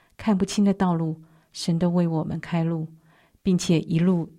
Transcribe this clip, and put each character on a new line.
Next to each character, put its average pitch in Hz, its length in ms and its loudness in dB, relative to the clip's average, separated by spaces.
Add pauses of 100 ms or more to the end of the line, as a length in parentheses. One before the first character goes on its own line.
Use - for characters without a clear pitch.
(160)
看 208 220 0
不 190 60 0
清 202 200 0
的 196 80 4
道 185 220 0
路， 160 260 -4 (320)
神 - 260 -2
都 175 120 2
为 175 160 2
我 160 160 -2
们 156 160 -6
开 165 240 -4
路， 165 240 -2 (560)
并 180 160 2
且 170 220 2
一 - 180 -2
路 175 400 0